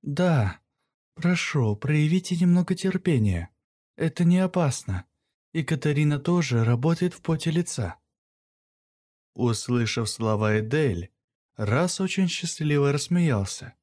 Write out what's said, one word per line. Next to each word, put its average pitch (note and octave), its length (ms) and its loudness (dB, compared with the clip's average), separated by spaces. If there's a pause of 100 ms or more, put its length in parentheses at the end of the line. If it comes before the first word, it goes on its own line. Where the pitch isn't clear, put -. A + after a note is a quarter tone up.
«Да, C#3+ 600 0 (540)
прошу, D3+ 600 0
проявите D3+ 600 0
немного F3 360 4
терпения. A#2 760 0 (500)
Это D#3+ 220 -2
не F3 160 6
опасно, E3 640 -2 (460)
и E3 120 -2
Катарина D3 540 0
тоже C#3+ 460 0
работает D3 500 2
в - 80 -20
поте E3 300 -2
лица». D3+ 480 -4 (1400)
Услышав A#2+ 760 0
слова G#2+ 500 0
Эдель, A2 520 -2 (440)
Рас C3 460 0
очень F#3+ 260 0
счастливо D3 640 0
рассмеялся. C#3+ 920 -2